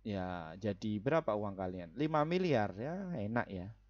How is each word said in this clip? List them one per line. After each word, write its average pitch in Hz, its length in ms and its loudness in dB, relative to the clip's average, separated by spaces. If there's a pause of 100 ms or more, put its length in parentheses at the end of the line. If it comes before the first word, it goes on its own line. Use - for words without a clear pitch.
Ya, 90 560 -4
jadi 104 400 0
berapa 139 400 2
uang 101 240 -2
kalian? 92 320 -4
Lima 151 320 2
miliar, 156 480 4
ya, 151 320 -4 (160)
enak 110 320 0
ya. 90 160 -6 (220)